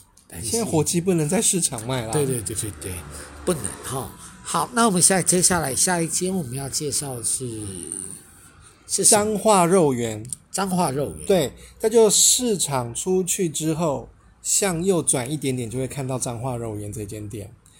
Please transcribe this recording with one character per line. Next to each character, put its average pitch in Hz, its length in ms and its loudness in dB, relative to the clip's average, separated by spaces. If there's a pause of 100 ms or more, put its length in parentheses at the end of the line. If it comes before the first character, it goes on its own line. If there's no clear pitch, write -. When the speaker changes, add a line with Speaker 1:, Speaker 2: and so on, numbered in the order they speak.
(280)
Speaker 1:
担 - 120 -16
心。 - 120 -8
Speaker 2:
现 226 80 0
在 220 60 0
活 160 180 2
鸡 170 180 0
不 180 140 2
能 156 120 2
在 185 140 2
市 - 180 4
场 117 280 -4
卖 127 180 -2
啦。 113 80 -6
Speaker 1:
对， 151 120 2
对， 131 160 -2
对， 101 140 -8
对， - 240 -6
对， 92 140 -10 (500)
不 180 120 0
能 120 80 -10 (200)
哈。 127 280 -8 (320)
好， - 300 -2
那 233 120 4
我 220 60 6
们 175 100 2
现 190 160 6
在 160 60 2
接 180 180 2
下 175 180 2
来 139 160 -2
下 180 240 2
一 165 80 0
间 180 280 -2
我 175 80 -2
们 120 100 -10
要 135 160 -8
介 143 220 -4
绍 135 240 -4
的 117 80 -10
是， 110 420 -4 (1200)
是 - 180 -2
什 214 140 6
么？ 208 80 2
Speaker 2:
彰 214 140 0
化 190 260 6
肉 160 260 6
圆。 113 320 -4 (280)
Speaker 1:
彰 190 180 -2
化 175 220 2
肉 131 260 -4
圆。 - 80 -14
Speaker 2:
对， 175 260 2 (300)
它 220 80 2
就 226 180 8
市 233 480 4
场 127 380 -2
出 185 300 0
去 175 260 -2
之 156 240 -2
后， 143 340 -2 (360)
向 180 400 0
右 185 180 4
转 131 280 2
一 156 60 -4
点 135 200 -2
点 120 120 -4
就 117 120 -6
会 131 80 -2
看 131 200 -6
到 127 120 -4
彰 120 200 -6
化 127 160 -6
肉 117 200 -6
圆 104 180 -8
这 107 100 -8
间 104 240 -10
店。 104 240 -12 (280)